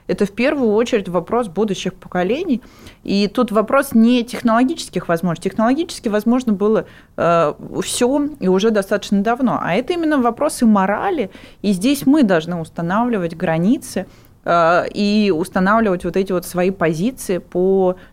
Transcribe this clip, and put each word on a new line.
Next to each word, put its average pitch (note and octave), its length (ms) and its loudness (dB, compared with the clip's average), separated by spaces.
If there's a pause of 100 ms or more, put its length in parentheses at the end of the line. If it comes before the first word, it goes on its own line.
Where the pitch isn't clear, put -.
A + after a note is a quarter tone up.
это F#3 180 0
в G3 60 -4
первую C4 420 0
очередь G#3+ 360 0
вопрос F#3 400 -2
будущих F#3+ 440 -4
поколений. A#3 680 -2 (420)
И G3+ 240 0
тут A3+ 240 0
вопрос A3 420 0
не A#3 300 4
технологических A#3+ 840 -2
возможностей. E3+ 400 -2
Технологически, B3+ 580 -2
возможно, A#3 460 0
было, G3+ 320 0 (320)
э, E3 360 2 (300)
все C#4+ 460 0 (100)
и F#3+ 80 -2
уже F#3+ 240 2
достаточно G3+ 500 0
давно. A3+ 400 0
А D#3+ 140 -2
это B3+ 160 -2
именно D#4+ 260 0
вопросы B3 480 0
морали, G#3+ 640 2 (320)
и G3+ 120 0
здесь B3+ 320 0
мы C#4+ 180 4
должны F3 380 2
устанавливать F3 760 -2
границы, F#3+ 720 0 (400)
э, E3+ 480 4
и G#3 420 2
устанавливать F#3+ 680 0
вот E3+ 100 -4
эти F#3+ 160 0
вот F3 140 -2
свои F3+ 260 0
позиции F3+ 680 -2
по F#3 580 0 (160)